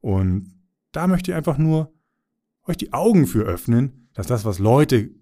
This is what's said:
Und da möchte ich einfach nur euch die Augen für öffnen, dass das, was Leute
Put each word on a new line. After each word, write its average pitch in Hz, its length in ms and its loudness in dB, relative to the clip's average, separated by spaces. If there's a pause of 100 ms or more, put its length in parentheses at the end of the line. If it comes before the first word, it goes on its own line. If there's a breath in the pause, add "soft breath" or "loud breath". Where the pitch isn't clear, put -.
Und 95 520 -2 (380)
da 165 160 -4
möchte 185 240 0
ich 180 40 -4
einfach 147 220 -2
nur 156 360 0 (720)
euch 175 120 -4
die - 160 -10
Augen 170 340 4
für 104 160 -2
öffnen, 117 680 -2
dass 95 140 -8
das, 117 160 -2
was 101 160 -4
Leute 120 520 2 (100)